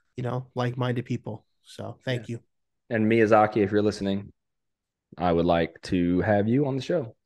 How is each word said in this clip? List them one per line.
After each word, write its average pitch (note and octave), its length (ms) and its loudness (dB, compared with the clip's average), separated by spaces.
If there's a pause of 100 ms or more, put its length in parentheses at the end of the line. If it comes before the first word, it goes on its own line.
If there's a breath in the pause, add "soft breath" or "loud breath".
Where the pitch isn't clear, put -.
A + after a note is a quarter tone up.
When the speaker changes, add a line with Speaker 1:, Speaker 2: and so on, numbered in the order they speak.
(180)
Speaker 1:
you B2+ 60 -8
know, B2+ 300 -6
like-minded B2 520 -4
people. A2+ 400 -8 (160)
So G#2+ 420 -16
thank A#2+ 240 -6
Speaker 2:
Yeah. A#2 80 -8
Speaker 1:
you. A2+ 60 -16 (480)
Speaker 2:
And A2 200 2
Miyazaki, A2 540 4
if G2 80 -2
you're G#2 80 2
listening, G2+ 500 -4 (880)
I F2 140 0
would E2+ 120 2
like E2+ 380 0
to F2 380 0
have G2+ 260 2
you C3 200 0
on C3+ 100 -4
the B2+ 60 -6
show. C#3+ 440 -6